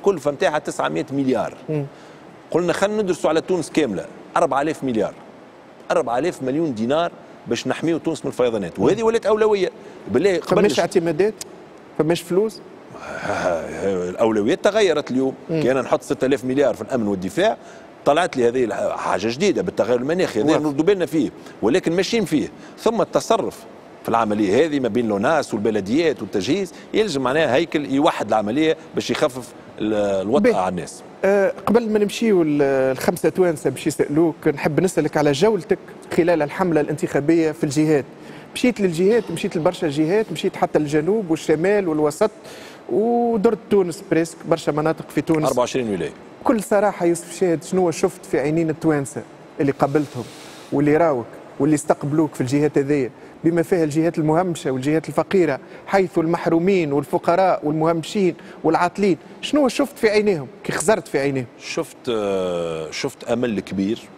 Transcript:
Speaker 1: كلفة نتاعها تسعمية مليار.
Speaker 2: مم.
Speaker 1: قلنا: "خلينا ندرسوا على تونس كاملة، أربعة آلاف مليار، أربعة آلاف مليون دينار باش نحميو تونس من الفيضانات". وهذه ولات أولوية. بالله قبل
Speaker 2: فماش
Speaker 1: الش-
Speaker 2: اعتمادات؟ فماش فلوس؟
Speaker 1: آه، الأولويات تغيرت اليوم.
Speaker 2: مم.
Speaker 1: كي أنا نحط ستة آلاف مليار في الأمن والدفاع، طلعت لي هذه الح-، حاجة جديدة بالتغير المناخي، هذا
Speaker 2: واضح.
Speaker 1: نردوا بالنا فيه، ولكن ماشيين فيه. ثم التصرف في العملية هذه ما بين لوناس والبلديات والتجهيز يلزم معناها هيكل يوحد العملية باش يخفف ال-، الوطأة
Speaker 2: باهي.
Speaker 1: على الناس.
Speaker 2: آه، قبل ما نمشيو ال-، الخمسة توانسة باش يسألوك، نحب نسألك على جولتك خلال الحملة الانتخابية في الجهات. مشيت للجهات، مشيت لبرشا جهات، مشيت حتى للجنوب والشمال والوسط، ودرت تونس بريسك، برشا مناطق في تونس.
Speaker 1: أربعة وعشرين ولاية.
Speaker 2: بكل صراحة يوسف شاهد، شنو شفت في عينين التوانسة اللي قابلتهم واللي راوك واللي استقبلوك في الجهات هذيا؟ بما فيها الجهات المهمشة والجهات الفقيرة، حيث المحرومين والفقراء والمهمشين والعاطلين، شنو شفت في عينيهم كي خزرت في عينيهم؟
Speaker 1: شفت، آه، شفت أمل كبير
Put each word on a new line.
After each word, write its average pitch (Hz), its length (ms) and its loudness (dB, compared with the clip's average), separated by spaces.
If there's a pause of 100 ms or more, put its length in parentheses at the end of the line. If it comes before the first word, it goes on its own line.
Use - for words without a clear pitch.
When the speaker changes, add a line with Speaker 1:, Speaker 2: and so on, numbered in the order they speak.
Speaker 1:
كلفة 160 280 0
نتاعها 151 280 0
تسعمية 151 520 -4
مليار. 127 420 -2 (160)
Speaker 2:
مم. 151 160 -2 (640)
Speaker 1:
قلنا: 170 220 0
"خلينا 214 280 -2
ندرسوا 180 280 -2
على 160 120 2
تونس 170 280 -4
كاملة، 110 360 -2 (320)
أربعة 143 240 2
آلاف 151 220 -4
مليار، 113 300 -2 (800)
أربعة 131 280 0
آلاف 156 240 -4
مليون 139 300 -2
دينار 135 380 0 (360)
باش 117 200 -2
نحميو 156 300 -2
تونس 151 280 -6
من 139 60 -4
الفيضانات". 113 480 -2
وهذه 185 240 2
ولات 226 220 0
أولوية. 214 460 2 (400)
بالله 170 260 2
قبل 147 100 -6
Speaker 2:
فماش 196 240 6
Speaker 1:
الش- 202 80 0
Speaker 2:
اعتمادات؟ 175 540 2 (640)
فماش 160 240 0
فلوس؟ 208 380 -2 (680)
Speaker 1:
آه، 87 800 -2
الأولويات 110 540 0
تغيرت 190 480 2
اليوم. 131 220 0 (160)
Speaker 2:
مم. 160 120 0
Speaker 1:
كي 127 100 2
أنا 135 100 2
نحط 147 220 0
ستة - 220 -2
آلاف 127 200 0
مليار 131 300 2
في - 60 -10
الأمن 113 260 -2
والدفاع، 110 500 0 (480)
طلعت 156 320 2
لي 120 100 4
هذه 127 180 2
الح-، 95 320 -4
حاجة 92 300 -2
جديدة 127 340 0
بالتغير 104 380 0
المناخي، 156 420 -2
هذا 143 100 4
Speaker 2:
واضح. 151 140 2
Speaker 1:
نردوا 151 200 0
بالنا 190 200 2
فيه، 165 240 0 (320)
ولكن 165 340 2
ماشيين 196 300 0
فيه. 143 220 0 (320)
ثم 226 220 2
التصرف 139 560 0 (460)
في - 60 -6
العملية 110 560 2
هذه 147 140 -2
ما 127 80 -2
بين 113 200 0
لوناس 120 460 0
والبلديات 113 680 0
والتجهيز 117 520 -2 (200)
يلزم 185 280 0
معناها 131 340 2
هيكل 151 380 0
يوحد 147 340 2
العملية 110 500 2 (180)
باش - 160 -2
يخفف 127 360 -2 (320)
ال-، 107 140 -2
الوطأة 101 500 0
Speaker 2:
باهي. 240 100 4
Speaker 1:
على 92 160 0
الناس. 87 320 -8 (240)
Speaker 2:
آه، 196 280 4 (120)
قبل 226 240 2
ما 214 100 2
نمشيو 208 420 2
ال-، 147 200 2 (300)
الخمسة 165 380 0
توانسة 170 400 2
باش 131 180 -4
يسألوك، 151 600 0
نحب 151 320 0
نسألك 160 380 0
على 147 140 4
جولتك 185 480 2 (380)
خلال 170 240 4
الحملة 156 400 0
الانتخابية 156 720 0
في 156 120 -4
الجهات. 151 420 2 (500)
مشيت 240 260 0
للجهات، 190 500 2
مشيت 175 260 -4
لبرشا 175 320 0
جهات، 156 420 0
مشيت 170 240 -4
حتى - 240 0
للجنوب 156 520 0
والشمال 170 560 0
والوسط، 151 440 0 (580)
ودرت 226 680 0 (120)
تونس 180 420 0
بريسك، 165 260 0 (120)
برشا 160 220 0
مناطق 156 380 -2
في - 120 -2
تونس. 151 260 0
Speaker 1:
أربعة 131 120 0
وعشرين 120 300 0
ولاية. 85 220 -2 (320)
Speaker 2:
بكل 226 200 0
صراحة 196 420 0
يوسف 170 340 -2
شاهد، 165 240 0
شنو 185 280 0
شفت - 340 -2
في 160 140 -2
عينين 156 300 0
التوانسة 151 520 -2 (380)
اللي 139 120 2
قابلتهم 139 520 -2 (480)
واللي 147 260 2
راوك 147 280 2 (340)
واللي 151 160 4
استقبلوك 151 600 -2
في - 60 -4
الجهات 143 360 0
هذيا؟ 139 320 0 (340)
بما 170 180 2
فيها 165 220 2
الجهات 160 340 0
المهمشة 156 540 0
والجهات 147 380 -2
الفقيرة، 156 500 0 (280)
حيث 190 300 2
المحرومين 170 760 2
والفقراء 175 680 2
والمهمشين 160 720 0 (280)
والعاطلين، 175 540 2 (240)
شنو 285 260 2
شفت - 300 -2
في 220 120 2
عينيهم 202 380 2 (160)
كي - 80 -8
خزرت - 360 0
في 147 120 0
عينيهم؟ 135 260 0 (140)
Speaker 1:
شفت، - 380 -8 (120)
آه، 87 840 -2
شفت - 320 -8
أمل 120 360 -2
كبير 98 400 -4 (180)